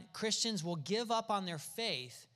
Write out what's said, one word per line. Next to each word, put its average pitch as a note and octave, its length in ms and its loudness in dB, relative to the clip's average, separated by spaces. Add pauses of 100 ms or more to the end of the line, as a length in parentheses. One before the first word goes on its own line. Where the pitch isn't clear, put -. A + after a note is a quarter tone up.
(120)
Christians G#3+ 520 2
will E3+ 140 0
give G#3 340 0
up A3+ 180 2
on G3+ 160 2
their E3+ 140 -2
faith C#3 640 -4 (100)